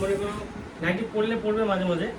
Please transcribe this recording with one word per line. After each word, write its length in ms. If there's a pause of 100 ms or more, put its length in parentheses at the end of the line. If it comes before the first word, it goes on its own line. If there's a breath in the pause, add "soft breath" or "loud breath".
মনে 140
করো 160 (500)
নাইটি 220 (100)
পরলে 220
পরবে 280
মাঝে 220
মাঝে, 220 (120)